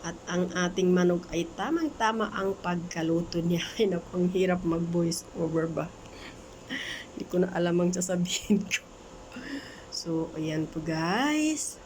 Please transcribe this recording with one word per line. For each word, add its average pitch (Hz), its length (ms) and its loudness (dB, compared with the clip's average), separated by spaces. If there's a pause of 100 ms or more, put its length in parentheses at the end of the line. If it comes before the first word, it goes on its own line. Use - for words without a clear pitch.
At 170 240 -8
ang 180 240 0
ating 180 400 2
manok 175 400 6
ay 170 240 0
tamang-tama 226 800 0
ang 196 240 0
pagkaluto 170 800 0
niya. 170 300 2
<laughs> - 100 -12
Ay, 220 80 6
naku, 175 320 -2
ang 180 160 6
hirap 180 320 4
mag-voice 170 560 2 (160)
over 160 240 2
ba? 165 240 -2 (1300)
Hindi - 160 -4
ko 180 80 4
na 180 160 4
alam 175 240 4
ang 180 160 4
sasabihin 180 720 0
ko. - 160 -2 (1120)
So, 165 400 -2
ayan 156 320 0
po, 160 160 -6
guys. 262 1040 0